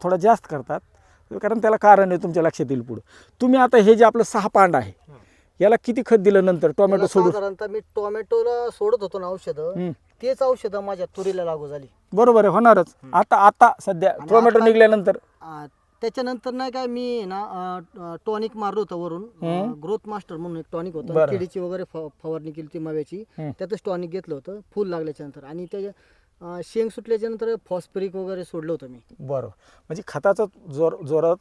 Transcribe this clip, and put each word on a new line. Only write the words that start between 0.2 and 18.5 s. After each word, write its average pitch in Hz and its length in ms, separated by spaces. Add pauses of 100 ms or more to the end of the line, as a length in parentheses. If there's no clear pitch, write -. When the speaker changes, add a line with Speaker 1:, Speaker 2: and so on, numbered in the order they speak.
Speaker 1:
करतात. 147 300 (580)
कारण 208 200
त्याला 220 180
कारण 196 360
आहे, 175 120
तुमच्या 170 200
लक्षात 160 260
येईल 131 120
पुढं. 120 180 (420)
तुम्ही 254 180
आता 254 180
हे 220 180
जे 226 100
आपलं 220 180
सहा 202 300
पांड 185 220
आहे, 104 160 (160)
Speaker 2:
हं. 143 100 (460)
Speaker 1:
याला 214 200
किती 240 220
खत 233 100
दिलं 196 300
नंतर 170 320
टोमॅटो 196 200
Speaker 2:
याला 185 100
Speaker 1:
सोडून? 185 240
Speaker 2:
साधारणतः 202 360
मी 208 120
टोमॅटोला 226 880
सोडत 214 320
होतो 196 180
ना 180 80
औषधं, 175 480
Speaker 1:
हं. 175 160 (300)
Speaker 2:
तेच 254 200
औषधं 220 420
माझ्या 190 220 (120)
तुरीला 185 260
लागू 156 240
झाली. 139 200 (260)
Speaker 1:
बरोबर 226 320
आहे, 180 80
होणारच. 208 320 (180)
Speaker 2:
हं. 131 100
Speaker 1:
आता, 214 220
आता 208 360 (140)
सध्या 185 240
Speaker 2:
आणि - 200
Speaker 1:
टोमॅटो 226 280
Speaker 2:
आता, 226 80
Speaker 1:
निघाल्यानंतर? 214 520 (240)
Speaker 2:
आ, 156 240 (360)
त्याच्यानंतर 254 500
नाही 254 200
काय 254 140
मी 240 320
आहे 214 80
ना, 190 160
अ, 180 580
अ, 170 160 (100)
टॉनिक 214 320